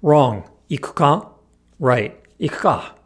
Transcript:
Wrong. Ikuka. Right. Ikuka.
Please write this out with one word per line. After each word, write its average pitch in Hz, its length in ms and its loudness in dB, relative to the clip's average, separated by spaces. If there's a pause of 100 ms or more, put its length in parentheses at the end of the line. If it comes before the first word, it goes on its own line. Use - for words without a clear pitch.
Wrong. 135 420 2 (260)
Ikuka. 151 560 -2 (540)
Right. 123 340 0 (240)
Ikuka. - 560 -4 (120)